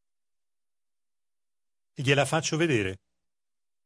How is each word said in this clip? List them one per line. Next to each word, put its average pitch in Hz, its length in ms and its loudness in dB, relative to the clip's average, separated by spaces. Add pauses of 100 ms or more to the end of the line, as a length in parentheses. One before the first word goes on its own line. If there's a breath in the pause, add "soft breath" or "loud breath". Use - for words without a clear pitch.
(2000)
Gliela 139 300 2
faccio 160 320 -2
vedere. 110 400 0 (880)